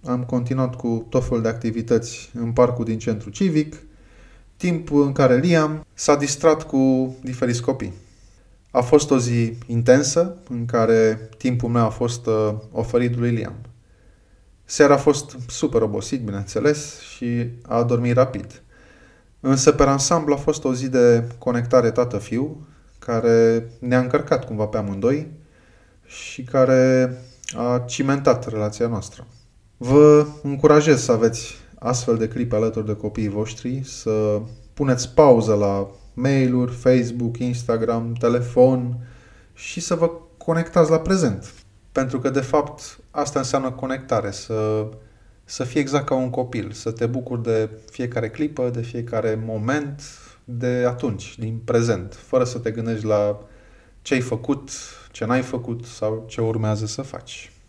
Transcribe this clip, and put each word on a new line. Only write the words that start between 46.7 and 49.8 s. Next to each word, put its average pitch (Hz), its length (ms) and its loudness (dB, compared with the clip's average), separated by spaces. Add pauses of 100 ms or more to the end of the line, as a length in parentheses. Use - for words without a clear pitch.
să 113 200 -8
te 117 140 -4
bucuri 123 380 -6
de 110 260 -2 (220)
fiecare 120 380 -6
clipă, 147 400 -4
de 120 120 -6
fiecare 113 640 -4
moment, 139 560 -4 (420)